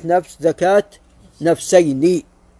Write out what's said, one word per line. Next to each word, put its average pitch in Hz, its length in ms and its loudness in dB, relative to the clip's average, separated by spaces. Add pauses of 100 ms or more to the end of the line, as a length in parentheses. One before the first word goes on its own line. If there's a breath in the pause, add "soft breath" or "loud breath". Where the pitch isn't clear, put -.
نفس 175 360 -2
زكاة 180 440 0 (580)
نفسين". 165 800 0 (380)